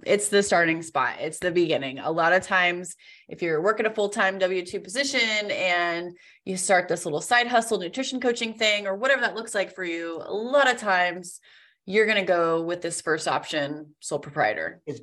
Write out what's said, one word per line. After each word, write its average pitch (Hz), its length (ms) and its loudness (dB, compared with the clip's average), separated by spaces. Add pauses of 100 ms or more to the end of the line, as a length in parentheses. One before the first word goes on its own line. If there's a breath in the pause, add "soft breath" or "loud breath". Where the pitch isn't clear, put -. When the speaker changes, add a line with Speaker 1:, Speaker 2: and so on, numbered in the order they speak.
Speaker 1:
it's 202 220 4
the 202 160 6
starting 170 380 4
spot. 131 360 0
It's 156 220 -6
the 180 100 0
beginning. 139 480 2
A 139 100 -6
lot 165 240 4
of 185 120 4
times, 180 500 0 (340 loud breath)
if 160 140 -12
you're 160 180 0
working 214 240 2
a 220 80 -2
full-time 202 460 0
W 185 260 0
two 185 140 -8
position 220 720 -2
and 175 680 -2 (280 soft breath)
you 190 120 -4
start 180 300 2
this 165 180 -2
little 160 160 -2
side 240 280 0
hustle, 226 320 0
nutrition 254 400 -6
coaching 240 340 -2
thing, 208 320 0
or 196 80 -2
whatever 254 280 0
that 214 120 -2
looks 220 220 -8
like 190 180 -2
for 185 80 -12
you, 170 420 -6
a - 80 -10
lot 254 380 2
of 240 80 0
times 180 600 -2 (480 soft breath)
you're 214 160 4
gonna 208 180 2
go 170 380 2
with 175 220 -4
this 170 180 -6
first 156 260 -2
option, 151 720 -4
sole - 180 -4
proprietor. 113 680 -2
Speaker 2:
It's, 139 180 -10